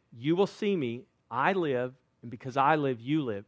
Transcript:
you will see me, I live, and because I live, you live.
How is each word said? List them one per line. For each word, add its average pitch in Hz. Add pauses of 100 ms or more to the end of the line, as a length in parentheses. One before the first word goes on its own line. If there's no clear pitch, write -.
(120)
you 135
will 190
see 202
me, 123 (260)
I 143
live, 131 (260)
and 120
because 123
I 143
live, 135
you 143
live. 107